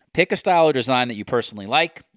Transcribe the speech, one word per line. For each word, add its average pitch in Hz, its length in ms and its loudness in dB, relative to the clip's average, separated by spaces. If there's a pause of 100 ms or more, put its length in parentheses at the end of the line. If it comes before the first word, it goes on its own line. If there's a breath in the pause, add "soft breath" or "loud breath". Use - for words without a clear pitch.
(140)
pick 175 180 0
a 190 40 0
style 170 340 2
or - 20 -2
design 123 360 0
that 113 80 -10
you 101 100 -10
personally 107 400 -4
like 156 360 -2 (140)